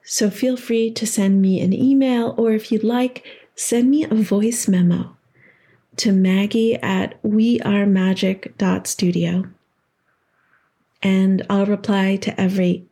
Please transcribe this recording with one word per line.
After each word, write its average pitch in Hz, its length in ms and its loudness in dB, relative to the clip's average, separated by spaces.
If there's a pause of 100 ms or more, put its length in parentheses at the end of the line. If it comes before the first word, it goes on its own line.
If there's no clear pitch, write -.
So 208 200 0
feel 254 260 -2
free 226 360 -2
to 226 140 -6
send 196 360 2
me 190 180 2
an 185 140 0
email, 254 640 2
or 226 160 2
if 214 180 -4
you'd 214 100 0
like, 247 440 -2 (300)
send 247 340 0
me 294 160 2
a 220 100 -2
voice 214 500 0
memo 180 520 2 (800)
to 202 160 0
Maggie 202 600 2
at 190 480 -4
we 220 360 2
are 202 260 0
magic 190 720 0
dot 190 300 -2
studio. 175 600 -2 (1500)
And 190 460 2
I'll 202 160 0
reply 196 500 0
to 196 240 -6
every 185 520 0